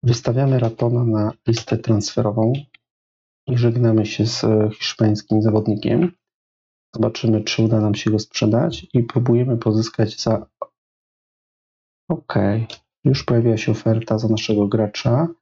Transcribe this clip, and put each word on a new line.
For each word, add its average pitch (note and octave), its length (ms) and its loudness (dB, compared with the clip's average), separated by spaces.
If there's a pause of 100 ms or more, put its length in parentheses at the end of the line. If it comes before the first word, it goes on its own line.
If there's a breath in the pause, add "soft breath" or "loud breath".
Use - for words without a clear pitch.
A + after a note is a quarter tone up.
Wystawiamy B2+ 560 0
Ratona A#2 460 0
na A2 280 0 (140)
listę A#2 320 -2
transferową A2 720 0 (920)
i B2 120 0
żegnamy A2+ 480 2
się - 200 -2
z, - 180 -4
e, G#2+ 260 2
hiszpańskim G#2+ 720 -2
zawodnikiem. A2+ 680 0 (840)
Zobaczymy, A2+ 500 0
czy - 180 -2
uda A2 180 2
nam G#2+ 140 0
się - 160 -2
go G#2+ 80 2
sprzedać - 760 -2
i B2 80 4
próbujemy A#2+ 540 0
pozyskać A2+ 680 -2
za, - 240 -2 (1600)
okej, A2 580 -2 (380)
już C3+ 200 2
pojawiła A#2 320 2
się A2+ 160 -2
oferta A2+ 460 -2
za A2+ 100 -2
naszego G#2+ 400 0
gracza. A#2+ 600 0 (140)